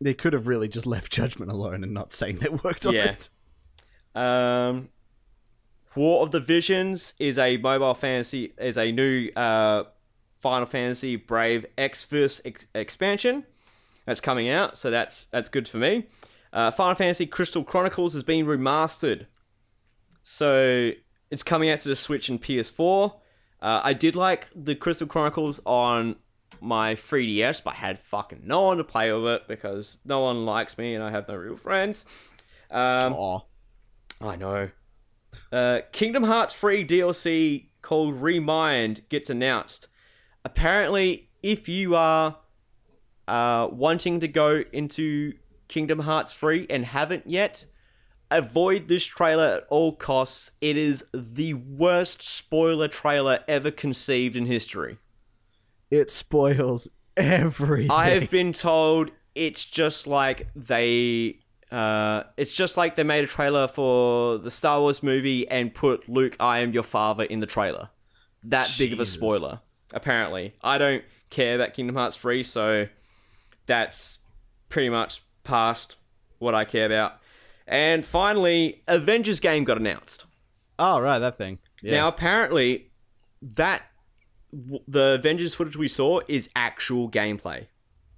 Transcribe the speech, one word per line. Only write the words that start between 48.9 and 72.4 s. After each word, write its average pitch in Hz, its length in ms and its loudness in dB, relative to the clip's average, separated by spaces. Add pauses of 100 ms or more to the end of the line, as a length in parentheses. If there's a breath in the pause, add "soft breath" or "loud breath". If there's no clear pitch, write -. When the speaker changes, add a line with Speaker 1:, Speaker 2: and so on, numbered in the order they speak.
Speaker 2:
trailer 160 400 2
at 110 260 0
all 156 260 2
costs. - 540 -2 (100)
It 151 160 0
is 147 360 0
the 127 420 -4
worst 160 680 0
spoiler 160 640 0
trailer 139 600 0
ever 147 220 0
conceived 127 640 -2
in 120 80 -2
history. 107 540 -4 (920)
Speaker 1:
It 147 200 4
spoils 139 760 2 (280)
everything. 151 760 2
Speaker 2:
I 165 200 4
have 180 180 2
been 180 240 2
told 160 580 2 (240)
it's 156 300 -4
just - 420 -2
like 139 480 0
they, 120 840 0 (320)
uh, 107 540 0 (120)
it's 139 160 -4
just 180 240 -2
like 175 200 2
they 160 80 2
made 151 200 2
a 139 40 -4
trailer 143 380 0
for 123 720 2
the 95 140 -8
Star 147 300 2
Wars 143 220 2
movie 135 460 0
and 123 240 -2
put 131 340 0
"Luke, 127 320 0
I 120 200 2
am 120 160 0
your 117 80 2
father" 107 420 0
in 110 160 -4
the 107 60 -4
trailer. 104 420 -4 (540)
That 127 360 0
big 127 140 2
of 113 80 -2
a 120 40 -2
Speaker 1:
Jesus. 98 100 -4
Speaker 2:
spoiler, 101 460 -2 (320)
apparently. 104 720 -4
I 135 160 0
don't 139 260 2 (260 soft breath)
care 120 240 0
about 120 200 0
Kingdom 127 220 -6
Hearts 123 200 -2
three, 123 260 -2